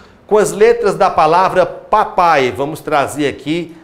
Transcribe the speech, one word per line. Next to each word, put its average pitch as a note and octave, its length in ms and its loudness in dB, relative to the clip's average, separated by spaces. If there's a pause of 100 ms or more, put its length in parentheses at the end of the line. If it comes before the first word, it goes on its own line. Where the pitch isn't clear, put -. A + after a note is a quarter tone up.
(260)
com G3+ 100 0
as G3+ 140 2
letras G#3 460 2
da F#3 120 2
palavra F3 560 2
papai. E3+ 880 0
Vamos C#3+ 300 -8
trazer C#3+ 480 -2
aqui D#3+ 560 -8